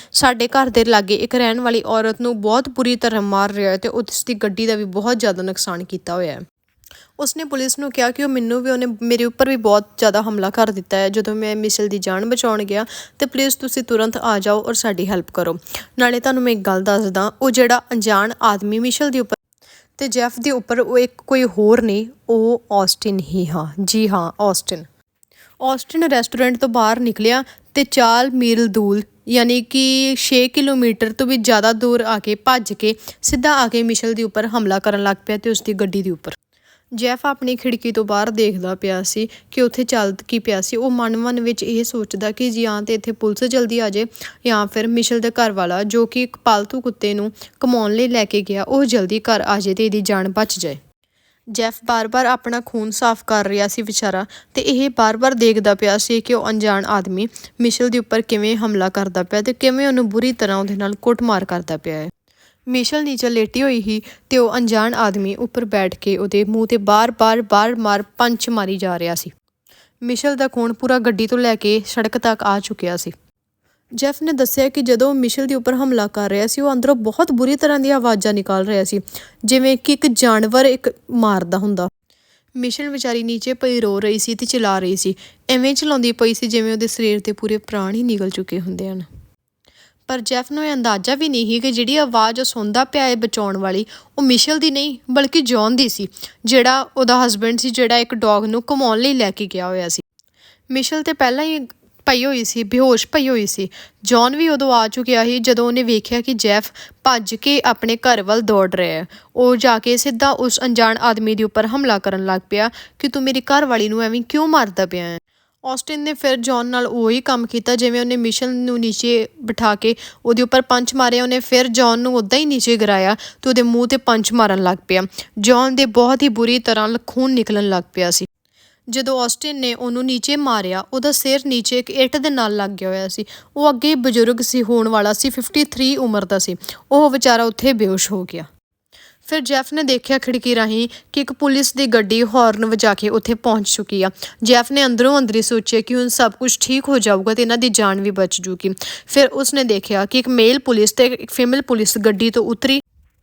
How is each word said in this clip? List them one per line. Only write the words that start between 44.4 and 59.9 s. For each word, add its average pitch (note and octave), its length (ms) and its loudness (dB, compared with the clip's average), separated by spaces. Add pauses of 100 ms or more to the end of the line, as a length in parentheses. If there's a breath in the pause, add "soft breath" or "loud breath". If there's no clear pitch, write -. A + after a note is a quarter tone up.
ਜਾਂ G#3+ 200 2
ਫਿਰ G#3+ 200 -4
ਮਿਸ਼ਲ A#3 340 0
ਦਾ A#3 80 -2
ਘਰ A#3 240 0
ਵਾਲਾ, F#3 300 -2
ਜੋ A3+ 240 2
ਕਿ B3 160 -4
ਇੱਕ B3 220 -8
ਪਾਲਤੂ G#3+ 360 2
ਕੁੱਤੇ G#3 340 -4
ਨੂੰ G#3 180 -4 (280 loud breath)
ਕਮਾਉਣ A3+ 340 0
ਲਈ B3 140 2
ਲੈ A#3 160 0
ਕੇ G#3 160 -2
ਗਿਆ, G3 220 -4
ਉਹ C4+ 220 2
ਜਲਦੀ G#3+ 360 0
ਘਰ G#3+ 200 0
ਆ G3+ 200 0
ਜਾਏ F#3+ 140 -2
ਤੇ A3 120 0
ਇਹਦੀ G#3 140 -2
ਜਾਨ G3 280 -2
ਬਚ G#3+ 300 -2
ਜਾਏ। D3+ 180 -8 (760)
ਜੈਫ A3+ 240 -4 (100)
ਬਾਰ-ਬਾਰ A#3 420 0
ਆਪਣਾ B3 400 -2
ਖੂਨ A3 240 -6
ਸਾਫ਼ A3+ 360 0
ਕਰ G#3 220 0
ਰਿਹਾ G3+ 200 0
ਸੀ A3+ 140 -6
ਵਿਚਾਰਾ, G3+ 440 -4 (280 loud breath)
ਤੇ C4 60 -2
ਇਹ C4+ 300 0
ਬਾਰ-ਬਾਰ A#3 440 2
ਦੇਖਦਾ A3 400 4
ਪਿਆ G3+ 240 2
ਸੀ A3+ 220 0
ਕਿ A#3+ 140 0
ਉਹ - 140 -2
ਅਣਜਾਣ G#3 360 0
ਆਦਮੀ F#3+ 420 -2 (340 loud breath)
ਮਿਸ਼ਲ A#3+ 280 2
ਦੇ A#3+ 100 0
ਉੱਪਰ A3+ 220 -2
ਕਿਵੇਂ A3 360 -2
ਹਮਲਾ G#3 320 0
ਕਰਦਾ F#3+ 340 -4
ਪਿਆ G#3 200 -2
ਤੇ B3 100 -2
ਕਿਵੇਂ C4 340 0
ਉਹਨੂੰ B3+ 220 2